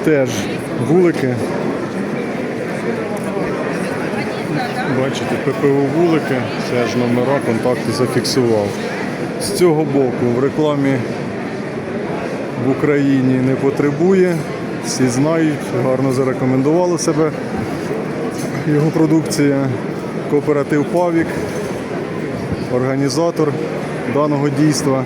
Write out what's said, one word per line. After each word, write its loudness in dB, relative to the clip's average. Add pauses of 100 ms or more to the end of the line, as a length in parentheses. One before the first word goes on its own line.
теж 2 (580)
вулики. 4 (3750)
Бачите, -2 (100)
П 0 (100)
П 2
У 2
вулики, 2 (360)
теж 0
номера, 2
контакти 0
зафіксував. 2 (760)
З -2
цього 4
боку 2 (120)
в 0
рекламі 2 (1700)
в 2
Україні 2
не 2
потребує, 2 (500)
всі 0
знають, 2 (260)
гарно 2
зарекомендувала 2
себе 2 (1400)
його 4
продукція. 2 (640)
Кооператив 2
«Павік», 2 (1500)
організатор 2 (640)
даного 2
дійства 2